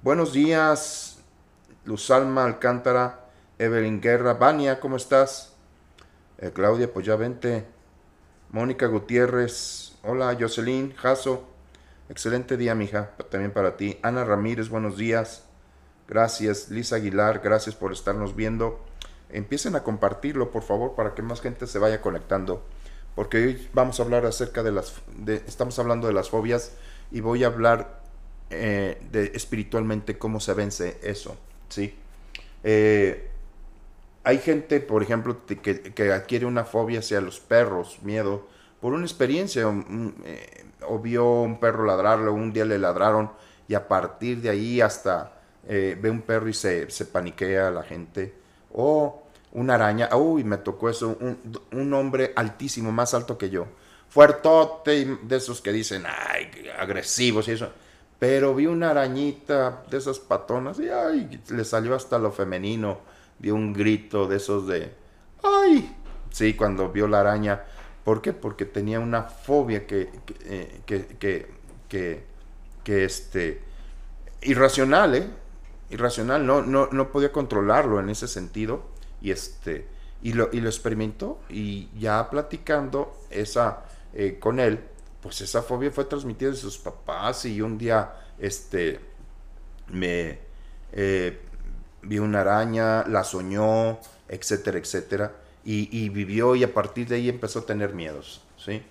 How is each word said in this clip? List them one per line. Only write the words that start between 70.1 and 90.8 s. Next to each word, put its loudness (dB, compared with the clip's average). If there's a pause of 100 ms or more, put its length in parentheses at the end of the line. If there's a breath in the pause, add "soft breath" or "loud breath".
que, -12 (100)
eh, -10
que, -2
que, -4 (420)
que, -4 (600)
que, 4
este, -4 (800 soft breath)
irracional, 6
¿eh? 0 (600)
Irracional, 0
no, 6
no, 4
no 0
podía 2
controlarlo 4
en -2
ese -6
sentido. -6 (320 soft breath)
Y -2
este, -8 (340 soft breath)
y -4
lo, 2
y 0
lo 0
experimentó, -4 (100)
y -8
ya 0
platicando -2 (140)
esa, -2 (280 loud breath)
eh, -2
con 0
él, 4 (420)
pues -10
esa -2
fobia -2
fue -2
transmitida -4
de -6
sus -10
papás, -6
y -4
un -4
día, 2 (240 loud breath)
este, -4 (880)
me, -4 (520 soft breath)